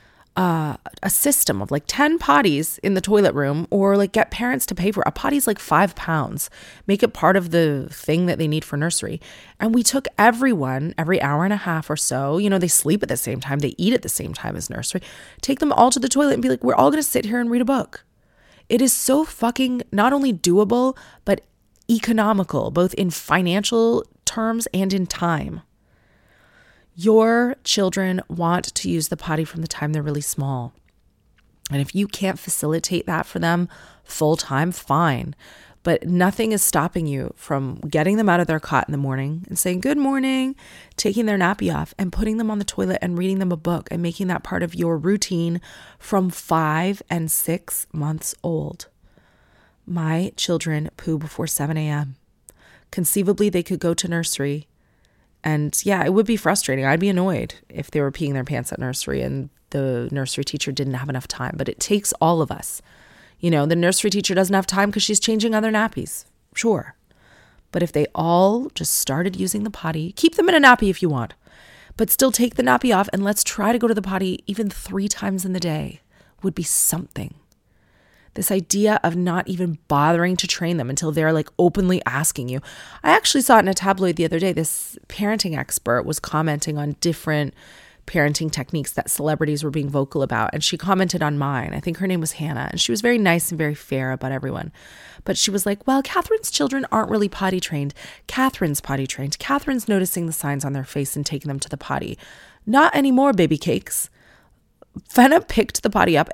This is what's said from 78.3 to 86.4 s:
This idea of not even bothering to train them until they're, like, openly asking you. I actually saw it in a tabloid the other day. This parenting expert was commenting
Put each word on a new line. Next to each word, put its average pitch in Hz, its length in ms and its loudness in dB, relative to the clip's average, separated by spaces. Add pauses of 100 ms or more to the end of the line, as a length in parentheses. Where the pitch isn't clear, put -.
This 196 160 -2
idea 202 520 2
of 170 120 2
not 180 320 -2
even 170 300 -4 (120)
bothering 170 500 2
to - 80 -4
train 170 320 -2
them 123 100 -4
until 151 240 -2
they're, 160 220 2
like, 156 240 0
openly 180 480 4
asking 131 420 -2
you. 131 140 -4 (400)
I - 80 4
actually 320 320 4
saw 240 160 8
it - 20 8
in 190 80 2
a 190 60 2
tabloid 190 420 0
the 175 80 2
other 165 140 0
day. 180 160 0
This - 420 -4 (100)
parenting 202 480 -2
expert 123 500 0
was 151 140 -4
commenting 151 600 0